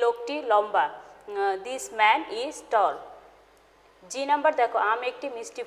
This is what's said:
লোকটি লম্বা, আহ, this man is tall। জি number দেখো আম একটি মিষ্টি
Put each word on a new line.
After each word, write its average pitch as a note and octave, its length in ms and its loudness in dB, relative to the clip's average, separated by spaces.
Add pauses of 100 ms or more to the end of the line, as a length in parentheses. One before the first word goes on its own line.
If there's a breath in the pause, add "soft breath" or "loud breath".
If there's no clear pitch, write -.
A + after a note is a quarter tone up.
লোকটি A#3+ 320 0 (160)
লম্বা, G3+ 380 4
আহ, G3+ 680 -4 (100)
this B3+ 180 -8 (180)
man A3+ 180 6 (240)
is D4 120 -8 (180)
tall। F3 220 4 (1160)
জি C4 100 -6 (100)
number D4 200 4 (100)
দেখো A#3 160 2 (140)
আম A#3 80 0 (120)
একটি C#4+ 160 -10 (100)
মিষ্টি A#3 300 -12